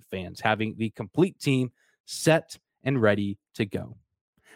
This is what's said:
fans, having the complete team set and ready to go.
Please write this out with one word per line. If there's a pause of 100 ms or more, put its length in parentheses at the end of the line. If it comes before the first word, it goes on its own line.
(120)
fans,
having
the
complete
team (340)
set (260)
and
ready (180)
to
go. (580)